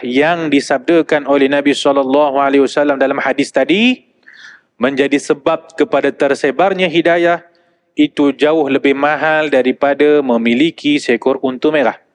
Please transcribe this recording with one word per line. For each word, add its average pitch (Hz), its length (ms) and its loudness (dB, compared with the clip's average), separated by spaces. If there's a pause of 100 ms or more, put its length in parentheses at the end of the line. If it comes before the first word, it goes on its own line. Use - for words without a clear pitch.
yang 151 480 0
disabdakan 147 720 0
oleh 139 240 2
Nabi 143 240 0
sallallahu 139 640 0
alaihi 139 240 2
wasallam 139 400 0
dalam 135 240 0
hadis - 240 -2
tadi, 208 560 0 (720)
menjadi 139 400 -2
sebab 156 560 -4
kepada 143 400 -2
tersebarnya 151 800 -2
hidayah 170 560 0 (480)
itu 147 400 0
jauh 147 320 0
lebih 131 240 0
mahal 151 560 0
daripada 139 720 2
memiliki 131 800 0
seekor 123 400 -2
unta 135 320 -2
merah. 135 260 0 (160)